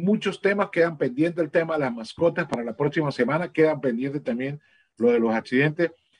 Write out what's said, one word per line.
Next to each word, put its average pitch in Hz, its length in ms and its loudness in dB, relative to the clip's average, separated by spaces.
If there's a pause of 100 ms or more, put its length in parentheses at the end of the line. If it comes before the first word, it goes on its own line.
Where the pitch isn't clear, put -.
muchos 202 380 0
temas, 202 280 0
quedan 165 280 2
pendientes 151 440 0
el 151 80 0
tema 165 260 0
de 151 40 0
las 127 140 -2
mascotas 156 520 -2
para 120 160 -6
la 117 140 -8
próxima 147 380 0
semana, 151 400 -2
quedan 156 260 2
pendientes 139 420 -2
también 131 380 -4 (380)
lo 117 140 4
de 120 80 4
los 113 140 2
accidentes. 151 580 0 (280)